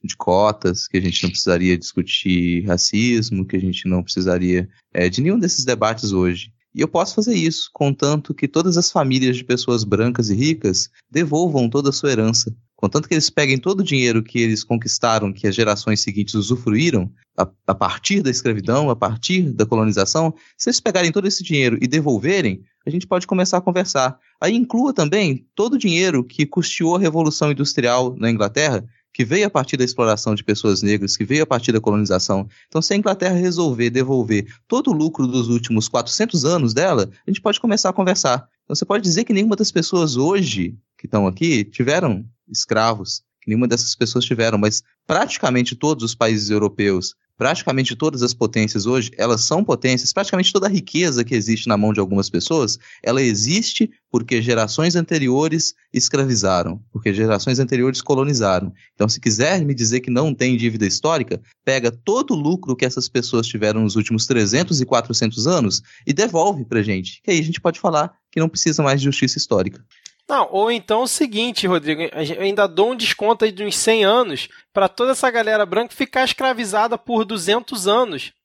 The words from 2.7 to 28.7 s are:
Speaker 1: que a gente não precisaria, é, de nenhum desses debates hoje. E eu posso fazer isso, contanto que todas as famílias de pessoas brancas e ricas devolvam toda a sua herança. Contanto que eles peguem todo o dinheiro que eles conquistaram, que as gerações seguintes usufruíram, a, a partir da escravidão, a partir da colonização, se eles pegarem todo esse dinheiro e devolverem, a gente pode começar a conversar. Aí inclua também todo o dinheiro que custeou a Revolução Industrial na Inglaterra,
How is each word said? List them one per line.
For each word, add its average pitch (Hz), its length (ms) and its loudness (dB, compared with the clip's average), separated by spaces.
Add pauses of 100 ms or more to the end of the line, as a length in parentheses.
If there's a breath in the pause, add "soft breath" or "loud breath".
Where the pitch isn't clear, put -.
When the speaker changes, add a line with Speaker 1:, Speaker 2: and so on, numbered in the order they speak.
Speaker 1:
que 95 100 -4
a 92 40 0
gente 92 280 -4
não 90 140 0
precisaria, 90 680 0 (240 soft breath)
é, 90 160 0
de 110 140 -2
nenhum 196 160 2
desses 175 260 0
debates 110 480 0
hoje. 90 400 0 (220)
E - 60 -6
eu 156 80 2
posso 175 260 -2
fazer 220 200 0
isso, 165 380 -2
contanto 143 600 0
que 139 140 -2
todas 175 280 2
as 175 140 2
famílias 131 460 2
de 123 80 -10
pessoas 120 400 0
brancas 113 440 0
e 101 60 2
ricas 127 560 0 (180 soft breath)
devolvam 147 640 0
toda 139 200 2
a - 20 -6
sua 143 180 -2
herança. 113 420 2 (240)
Contanto 147 320 0
que 170 60 0
eles 151 160 2
peguem 135 260 2
todo 190 240 -2
o - 40 2
dinheiro 120 380 2
que 117 160 -6
eles 113 240 2
conquistaram, 110 680 0
que 101 140 -4
as 95 80 2
gerações 104 460 0
seguintes 101 340 -4
usufruíram, 113 760 0 (280 soft breath)
a, 92 100 0 (180)
a - 80 0
partir 190 460 -2
da 139 100 -2
escravidão, 123 600 0
a 117 60 0
partir 117 460 -2 (120)
da 107 100 2
colonização, 110 720 0 (240 soft breath)
se - 100 -2
eles 240 120 0
pegarem 180 300 2
todo 196 160 0
esse 196 160 -2
dinheiro 131 380 2
e 127 60 0
devolverem, 139 760 0 (240 soft breath)
a 139 40 -4
gente 180 160 -4
pode 185 200 -2
começar 180 300 0
a 180 60 0
conversar. 175 560 0 (200 soft breath)
Aí 190 160 0
inclua 240 380 2
também 160 640 0
todo 233 200 0
o 254 40 0
dinheiro 175 460 2
que 143 200 -2
custeou 170 520 0
a - 20 0
Revolução 156 540 2
Industrial 127 680 0
na 113 120 2
Inglaterra, 110 540 0 (300 soft breath)